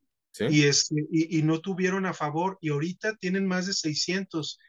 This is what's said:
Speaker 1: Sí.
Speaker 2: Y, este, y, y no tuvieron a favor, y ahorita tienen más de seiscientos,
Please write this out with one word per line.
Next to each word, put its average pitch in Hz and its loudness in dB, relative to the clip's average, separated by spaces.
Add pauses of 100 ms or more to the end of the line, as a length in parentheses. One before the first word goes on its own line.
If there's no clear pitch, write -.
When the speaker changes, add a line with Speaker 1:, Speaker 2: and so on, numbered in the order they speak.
(320)
Speaker 1:
Sí. - -4
Speaker 2:
Y, 151 6
este, 143 2 (160)
y, 160 2
y 151 4
no 160 2
tuvieron 185 -2
a 170 -2
favor, 165 -2
y 156 -4
ahorita 185 -4
tienen 190 0
más 180 0
de 196 -6
seiscientos, 165 -4